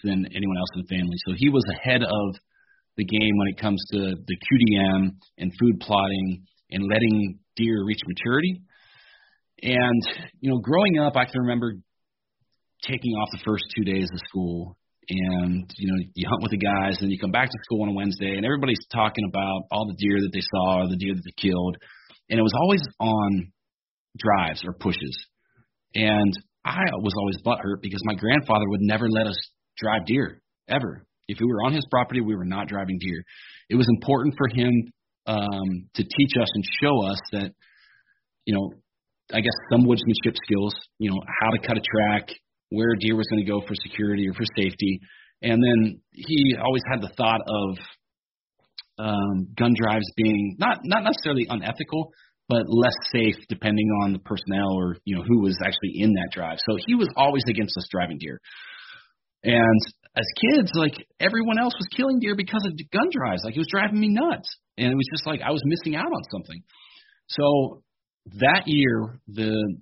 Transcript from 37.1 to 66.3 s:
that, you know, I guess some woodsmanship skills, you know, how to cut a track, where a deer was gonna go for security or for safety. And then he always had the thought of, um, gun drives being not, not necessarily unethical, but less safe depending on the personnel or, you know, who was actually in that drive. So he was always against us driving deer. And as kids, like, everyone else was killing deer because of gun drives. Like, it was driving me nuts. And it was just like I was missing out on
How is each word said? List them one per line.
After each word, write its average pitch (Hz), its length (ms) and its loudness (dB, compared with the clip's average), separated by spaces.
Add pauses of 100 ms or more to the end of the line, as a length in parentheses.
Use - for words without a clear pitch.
that, 98 200 -6 (920)
you 107 100 0
know, 98 180 -2 (600)
I 110 80 2
guess 110 120 2 (180)
some 123 140 8
woodsmanship 113 600 2
skills, 101 300 0 (240)
you 107 120 -2
know, 95 100 -2 (200)
how 110 100 2
to 113 160 2
cut 113 100 0
a 104 40 -2
track, 104 480 0 (420)
where 113 220 0
a 107 60 0
deer 110 180 0
was 110 140 0
gonna 107 140 0
go 104 220 -2
for 104 80 -8
security 101 540 -2
or 92 60 -4
for 120 100 -4 (120)
safety. 98 440 0 (400)
And 117 220 4
then 113 380 4 (120)
he 139 500 2
always 131 280 0
had 127 100 0
the 98 140 -8
thought 113 320 2
of, 98 320 -2 (1200)
um, 101 560 0
gun 120 200 4
drives 110 420 2
being 101 420 2
not, 226 260 0
not 202 180 2
necessarily 147 460 0
unethical, 123 600 -4 (380)
but 117 180 2
less 117 300 4 (160)
safe 113 240 2 (140)
depending 107 360 2 (160)
on 101 120 0
the 92 60 -4
personnel 98 520 -2
or, 90 320 0
you 98 100 -4
know, 85 80 -4
who 113 200 4
was 95 200 2
actually 95 380 -4
in 107 140 6
that 87 180 -2
drive. 82 240 -6 (100)
So 107 200 0
he 240 80 2
was 214 200 2
always 139 320 4
against 107 300 -2
us 90 140 -8
driving 85 280 -2
deer. 71 220 -10 (1040)
And 113 360 6 (360)
as 113 80 0 (160)
kids, 240 340 4
like, 156 200 2 (260)
everyone 220 380 2
else 240 200 0
was 180 160 -6
killing 262 260 2
deer 208 140 0
because 202 300 -2
of 185 80 -2 (180)
gun 240 220 2
drives. 117 320 -2
Like, 113 100 -6
it 147 60 -2
was 160 100 -2
driving 208 300 0
me 214 80 4
nuts. 254 400 0 (300)
And 123 120 2
it 131 40 2
was 135 180 2
just 156 140 -6
like 156 160 -4
I 139 80 -2
was 151 140 0
missing 156 300 0
out 170 120 -4
on 339 160 -6 (100)